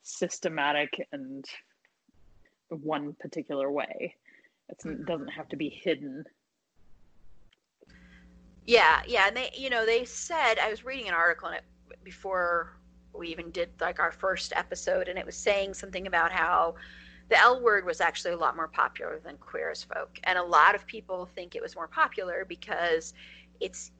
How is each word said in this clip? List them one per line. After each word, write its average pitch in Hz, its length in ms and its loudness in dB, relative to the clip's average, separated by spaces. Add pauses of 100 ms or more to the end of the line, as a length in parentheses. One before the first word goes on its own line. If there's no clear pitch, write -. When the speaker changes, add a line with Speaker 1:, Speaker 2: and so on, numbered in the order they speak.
Speaker 1:
systematic 147 1080 -2
and 135 320 -10 (1200)
one 147 500 -6
particular 139 520 -6
way. - 440 -6 (540)
It's, - 160 -18
it 160 60 -8
Speaker 2:
Mm-hmm. 143 140 -10
Speaker 1:
doesn't 151 240 -4
have - 200 -12
to 156 80 -10
be 147 120 -4
hidden. 147 560 -6 (2500)
Speaker 2:
Yeah, 190 400 8
yeah, 202 220 4
and 220 80 -2
they, 254 200 -6
you 269 140 -6
know, 233 140 2
they 233 200 4
said, 254 540 0
I 202 120 2
was 214 140 -8
reading 254 240 -8
an 180 60 0
article 170 340 2
on 175 60 -8
it - 100 -10 (380)
before 175 720 -2 (400)
we 170 160 -10
even 165 220 -10
did, 175 180 -4 (120)
like, 175 200 -2
our 165 120 2
first 185 440 -4
episode, 180 520 -2
and 185 100 -6
it - 80 -8
was 175 100 -12
saying 196 380 0
something 190 320 -10
about 175 260 2
how 170 420 2 (540)
the 214 100 6
L 247 220 8
Word 214 240 4
was 175 160 -2
actually 170 340 0
a - 20 -8
lot 147 200 0
more 160 120 -4
popular - 560 -2
than 151 140 -14
Queer - 320 -6
as 151 140 -8
Folk, - 400 -10
and 180 140 2
a 180 40 0
lot 175 320 8
of 196 120 -6
people 185 480 -10
think 175 200 -14
it - 80 -8
was - 120 -10
more 170 140 -8
popular 190 560 -2
because 170 680 -2 (480)
it's - 400 -8